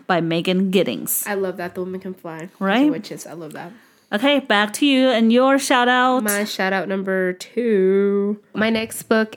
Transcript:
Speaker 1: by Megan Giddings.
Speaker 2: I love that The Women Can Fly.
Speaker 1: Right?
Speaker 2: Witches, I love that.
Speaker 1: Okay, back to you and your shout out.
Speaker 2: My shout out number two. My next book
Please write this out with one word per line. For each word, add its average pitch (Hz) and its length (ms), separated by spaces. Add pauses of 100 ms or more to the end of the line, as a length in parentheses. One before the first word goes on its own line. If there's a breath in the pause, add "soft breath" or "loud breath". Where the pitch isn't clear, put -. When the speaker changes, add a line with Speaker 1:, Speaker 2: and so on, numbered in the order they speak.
Speaker 1:
by 175 140
Megan 180 500
Giddings. - 560
Speaker 2:
I 208 80
love 190 220
that 180 180
The 185 80
Women 185 160
Can 185 140
Fly. 165 360 (100)
Speaker 1:
Right? 214 300
Speaker 2:
Witches, - 380
I - 60
love 160 200
that. 160 200 (380 soft breath)
Speaker 1:
Okay, 269 280
back 208 340
to 294 140
you 262 220
and 226 220
your 262 280
shout 254 280
out. 254 360
Speaker 2:
My 208 220
shout 190 280
out 190 140
number 190 460
two. 202 1080 (140)
My 220 160
next 226 320
book 220 340